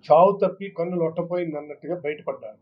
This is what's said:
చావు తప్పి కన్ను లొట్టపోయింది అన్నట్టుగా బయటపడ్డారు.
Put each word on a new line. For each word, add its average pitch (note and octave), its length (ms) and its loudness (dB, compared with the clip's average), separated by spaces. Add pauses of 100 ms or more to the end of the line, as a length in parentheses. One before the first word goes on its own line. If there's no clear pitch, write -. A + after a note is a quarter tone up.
చావు F#3 380 6
తప్పి F#3+ 240 -4 (120)
కన్ను F3+ 180 -4
లొట్టపోయింది E3+ 640 -4
అన్నట్టుగా D3 420 -10
బయటపడ్డారు. C3 600 -10